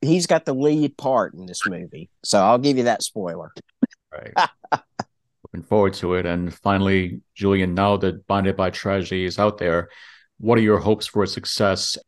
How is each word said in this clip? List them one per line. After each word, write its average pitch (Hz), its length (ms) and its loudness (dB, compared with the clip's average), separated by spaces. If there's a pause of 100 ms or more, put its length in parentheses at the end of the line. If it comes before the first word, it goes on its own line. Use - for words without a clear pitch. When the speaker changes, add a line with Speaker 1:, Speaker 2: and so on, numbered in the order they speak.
Speaker 1:
he's 170 260 2
got 160 180 2
the 139 100 -2
lead 147 440 0
part 123 360 0
in 90 120 -16
this 87 180 -10
movie, 87 460 -10 (140)
so 101 180 2
I'll 117 160 6
give 135 180 2
you 123 80 0
that 117 180 0
spoiler. 87 500 -8 (600)
Speaker 2:
Right. - 220 -16 (380)
<laughs> - 100 -4 (600)
Looking - 240 -14
forward 98 260 2
to 90 200 -4
it. 90 120 -2
And 87 260 -4
finally, 95 680 0 (140)
Julian, 98 400 0
now 101 240 2
that 90 280 -4
Blinded 98 300 0
by 92 140 0
Tragedy 95 540 -4
is 90 140 -6
out 104 200 2
there, 85 300 0 (500)
what 113 200 2
are 113 40 4
your 107 180 4
hopes 107 260 0
for 104 160 -2
its 95 100 -2
success - 640 -2 (120)